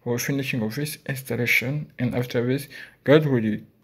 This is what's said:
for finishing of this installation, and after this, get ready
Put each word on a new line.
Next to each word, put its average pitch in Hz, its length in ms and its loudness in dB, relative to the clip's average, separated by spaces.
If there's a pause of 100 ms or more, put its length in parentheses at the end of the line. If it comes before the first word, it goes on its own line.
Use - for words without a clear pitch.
for 120 160 -2
finishing 135 440 -2
of 110 120 -4
this 147 240 -6 (100)
installation, 127 880 -2
and 123 160 0
after 123 320 0
this, 135 220 0 (360)
get 156 220 8
ready 110 380 0 (200)